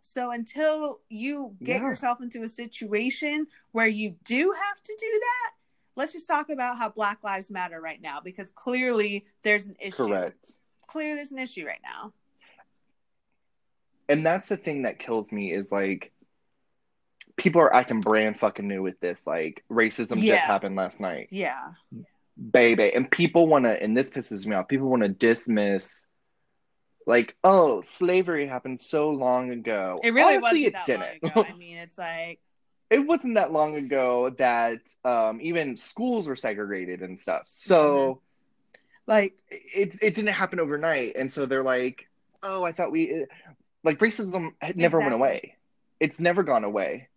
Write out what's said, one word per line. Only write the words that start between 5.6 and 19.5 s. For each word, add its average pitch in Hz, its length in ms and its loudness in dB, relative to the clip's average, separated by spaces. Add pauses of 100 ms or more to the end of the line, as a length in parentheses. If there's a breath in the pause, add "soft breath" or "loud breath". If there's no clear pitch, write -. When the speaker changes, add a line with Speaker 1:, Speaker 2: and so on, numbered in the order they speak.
Speaker 1:
let's 302 160 -6
just 320 140 -16
talk 294 220 -2
about 247 280 -4
how 226 120 -4
Black 214 360 -4
Lives 196 260 -6
Matter 175 300 -8
right 156 200 -12
now, 147 200 -12
because 185 340 -16
clearly 233 720 -2 (180)
there's 208 220 2
an 202 140 -16
issue. 185 280 -4
Speaker 2:
Correct. 92 460 -4 (340)
Speaker 1:
Clearly 302 280 -8
there's 285 160 -12
an 269 80 -14
issue 190 280 -10
right - 160 -12
now. 87 300 -16 (2000 soft breath)
Speaker 2:
And 160 160 4
that's 180 240 0
the 202 80 -2
thing 143 260 -6
that 110 160 -4
kills 113 320 -4
me 101 200 -4
is, 98 200 -4
like, 95 420 -2 (1200)
people 165 260 4
are 151 120 6
acting 123 260 4
brand 107 400 2
fucking 101 280 -2
new 98 140 -4
with 92 180 -6
this. 87 280 -6
Like, 80 420 -4